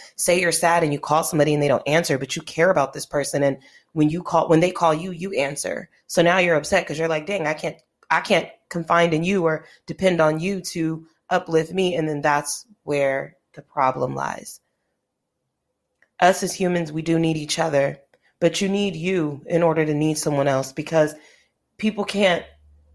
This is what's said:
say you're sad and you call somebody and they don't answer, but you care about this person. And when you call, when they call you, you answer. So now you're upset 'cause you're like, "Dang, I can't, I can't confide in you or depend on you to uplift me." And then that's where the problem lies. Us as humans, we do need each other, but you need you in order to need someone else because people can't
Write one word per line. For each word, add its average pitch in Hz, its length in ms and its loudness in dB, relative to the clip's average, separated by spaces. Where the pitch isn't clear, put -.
say 180 240 0
you're 175 140 0
sad 170 300 2
and 147 100 0
you 147 60 -4
call 156 240 0
somebody 151 300 2
and 147 80 2
they 143 60 2
don't 135 200 0
answer, 151 300 2
but 131 180 -8
you 165 80 -8
care 165 260 2
about 147 240 2
this 143 120 -10
person. 143 380 -2
And 139 140 2
when 151 180 2
you 170 140 -4
call, 165 240 2
when 160 140 6
they 180 100 2
call 165 220 2
you, 175 180 -6
you 180 220 -10
answer. 135 560 -4
So - 140 0
now 175 160 4
you're 175 180 2
upset 170 320 0
'cause 147 100 -6
you're 165 120 -2
like, 151 160 -2
"Dang, 190 200 -4
I 156 80 0
can't, 160 220 -6
I 165 120 2
can't - 280 0
confide 170 440 2
in 156 100 0
you 185 200 2
or 156 220 -2
depend 170 360 0
on 156 180 4
you 190 220 -4
to 160 440 -6
uplift 165 440 0
me." 180 220 0
And 160 120 -2
then 147 140 -4
that's 147 440 -2
where 143 520 -2
the 147 80 -20
problem 135 540 -2
lies. - 460 -8
Us 185 200 4
as 185 120 -4
humans, 175 400 -2
we 160 80 -6
do 165 180 0
need 165 160 0
each 151 240 -6
other, 143 400 0
but 170 220 0
you 196 80 0
need 196 260 -2
you 160 500 -2
in 170 160 0
order 160 240 2
to 151 80 0
need 151 240 0
someone 143 300 0
else 135 240 0
because 151 440 0
people 202 280 -4
can't 196 400 0